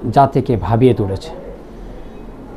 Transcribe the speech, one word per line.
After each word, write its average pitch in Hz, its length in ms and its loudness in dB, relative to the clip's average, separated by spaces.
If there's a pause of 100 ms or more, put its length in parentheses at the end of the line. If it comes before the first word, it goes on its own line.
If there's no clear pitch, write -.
(120)
জাতিকে 131 460 4
ভাবিয়ে 113 360 4
তুলেছে। 98 360 -2 (1300)